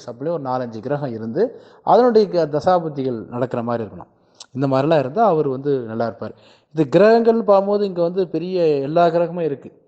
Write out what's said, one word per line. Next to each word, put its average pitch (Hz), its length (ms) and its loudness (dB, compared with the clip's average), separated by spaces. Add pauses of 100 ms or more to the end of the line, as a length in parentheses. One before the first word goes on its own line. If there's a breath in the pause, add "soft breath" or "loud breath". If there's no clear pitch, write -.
சப்லயோ 123 220 -10
ஒரு 165 140 -6
நாலஞ்சு 127 360 -6
கிரகம் 135 340 -6
இருந்து 113 480 -4 (220 loud breath)
அதனுடைய 220 460 4
க-, 156 300 -2
தசாபுத்திகள் 139 720 -2
நடக்கிற 120 340 -4
மாதிரி 117 220 -4
இருக்கணும். 90 260 -16 (420 loud breath)
இந்த 135 140 -2
மாதிரிலாம் 139 320 2
இருந்தா 143 260 0
அவர் 156 240 2
வந்து 135 300 -2
நல்லா 117 260 -4
இருப்பார். 113 300 -8 (380 soft breath)
இது 147 160 0
கிரகங்கள் 226 540 4
பார்க்கும்போது 202 440 2
இங்க 175 160 -4
வந்து 175 260 -2
பெரிய 175 380 -2
எல்லா 151 400 2
கிரகமும் 170 380 -2
இருக்கு. - 440 -8